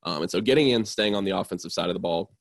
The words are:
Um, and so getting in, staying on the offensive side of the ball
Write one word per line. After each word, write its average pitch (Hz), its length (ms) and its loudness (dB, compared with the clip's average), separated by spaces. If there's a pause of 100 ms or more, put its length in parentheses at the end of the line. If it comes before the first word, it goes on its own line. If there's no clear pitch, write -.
Um, 78 180 -2
and 90 80 -2
so 92 100 0
getting 139 280 4
in, 117 160 2
staying 104 300 0
on 101 100 0
the 95 120 0
offensive 90 360 -6
side 87 160 -2
of 90 60 0
the 90 60 -6
ball 87 400 -4